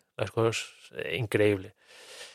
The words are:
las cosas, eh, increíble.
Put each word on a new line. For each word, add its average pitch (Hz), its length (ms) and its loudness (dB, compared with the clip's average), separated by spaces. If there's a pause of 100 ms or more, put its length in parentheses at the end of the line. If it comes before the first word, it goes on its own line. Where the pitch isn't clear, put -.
(160)
las - 140 -4
cosas, 113 380 0 (240)
eh, - 240 -6
increíble. 104 580 2 (600)